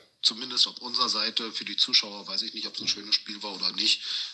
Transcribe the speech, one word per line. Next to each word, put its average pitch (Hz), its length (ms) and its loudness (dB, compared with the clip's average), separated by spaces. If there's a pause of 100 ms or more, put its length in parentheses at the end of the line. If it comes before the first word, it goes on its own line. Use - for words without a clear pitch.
(240)
zumindest 123 440 2
auf - 120 -12
unserer 120 300 0
Seite. 110 420 0
Für 104 140 -6
die 101 120 -4
Zuschauer 101 500 2
weiß 95 140 -2
ich - 140 -6
nicht, 104 100 -6
ob's 104 160 -8
ein 101 60 -2
schönes 104 260 0
Spiel 104 300 -2
war 104 100 -4
oder 101 200 -2
nicht. 107 280 2 (320)